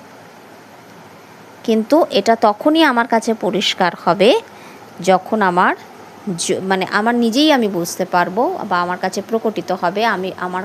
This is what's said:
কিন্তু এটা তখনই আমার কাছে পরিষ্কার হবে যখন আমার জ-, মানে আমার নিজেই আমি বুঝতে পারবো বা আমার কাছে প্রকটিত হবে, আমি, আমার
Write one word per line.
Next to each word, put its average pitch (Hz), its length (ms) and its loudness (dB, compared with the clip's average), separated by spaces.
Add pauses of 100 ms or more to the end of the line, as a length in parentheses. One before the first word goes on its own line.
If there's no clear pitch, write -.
(1600)
কিন্তু 226 460 2
এটা 226 260 2
তখনই 302 460 2
আমার 247 240 2
কাছে 226 280 0
পরিষ্কার 185 580 -2 (120)
হবে 214 360 4 (600)
যখন 185 420 0
আমার 185 320 2 (640)
জ-, 151 240 -2
মানে 190 280 -2
আমার 220 240 0
নিজেই 240 380 2
আমি 240 160 2
বুঝতে 175 360 -4
পারবো 185 540 -2 (100)
বা 175 120 0
আমার 180 180 -4
কাছে 190 300 -4
প্রকটিত 220 440 -4
হবে, 185 320 -2
আমি, 190 320 -2
আমার 180 280 -6